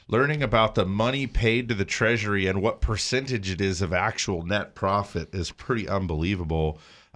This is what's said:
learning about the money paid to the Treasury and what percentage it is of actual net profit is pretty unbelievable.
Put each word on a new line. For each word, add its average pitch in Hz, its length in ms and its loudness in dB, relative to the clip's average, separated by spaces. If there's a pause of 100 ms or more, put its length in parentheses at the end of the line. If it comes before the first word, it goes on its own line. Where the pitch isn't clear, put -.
learning 143 360 2
about 110 320 4
the 101 100 4
money 117 400 0
paid 117 420 2
to 117 60 -2
the 98 100 0
Treasury 104 600 0
and 95 160 2
what 113 180 0
percentage 117 680 -2
it 90 100 -2
is 95 220 0
of 87 100 0
actual 90 520 0
net 98 320 -2
profit 98 580 -2
is 92 160 -4
pretty 113 400 -4
unbelievable. 82 880 -2 (380)